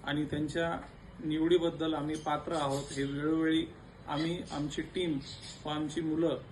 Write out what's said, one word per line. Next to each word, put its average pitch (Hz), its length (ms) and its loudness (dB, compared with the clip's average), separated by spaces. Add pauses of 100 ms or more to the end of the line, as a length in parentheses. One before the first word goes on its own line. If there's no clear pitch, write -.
आणि 147 220 0
त्यांच्या 165 540 0 (460)
निवडीबद्दल 160 680 4
आम्ही 151 220 0
पात्र 147 360 -2
आहोत 139 400 2
हे 139 120 -2
वेळोवेळी 160 600 2 (420)
आम्ही, 160 320 0 (120)
आमची 147 300 -2
टीम 165 360 0 (480)
व 151 40 -4
आमची 151 320 -2
मुलं 156 360 2 (140)